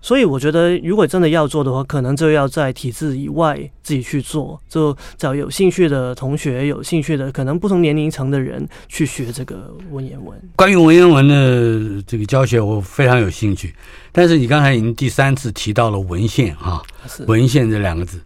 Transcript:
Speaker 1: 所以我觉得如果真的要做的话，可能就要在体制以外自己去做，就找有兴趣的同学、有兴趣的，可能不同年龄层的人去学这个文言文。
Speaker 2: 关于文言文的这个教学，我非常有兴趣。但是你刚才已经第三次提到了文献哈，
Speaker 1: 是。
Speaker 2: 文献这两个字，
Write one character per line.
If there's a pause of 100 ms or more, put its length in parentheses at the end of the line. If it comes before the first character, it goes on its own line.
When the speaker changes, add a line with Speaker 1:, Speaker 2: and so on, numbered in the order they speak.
Speaker 1:
所
以
我
觉
得
如
果
真
的
要
做
的
话，
可
能
就
要
在
体
制
以
外 (240)
自
己
去
做，
就 (220)
找
有
兴
趣
的
同
学、
有
兴
趣
的，
可
能
不
同
年
龄
层
的
人 (240)
去
学
这
个 (160)
文
言
文。 (160)
Speaker 2:
关
于
文
言
文
的
这
个
教
学，
我
非
常
有
兴
趣。 (380)
但
是
你
刚
才
已
经
第
三
次
提
到
了
文
献
哈， (240)
Speaker 1:
是。
Speaker 2:
文
献
这
两
个
字，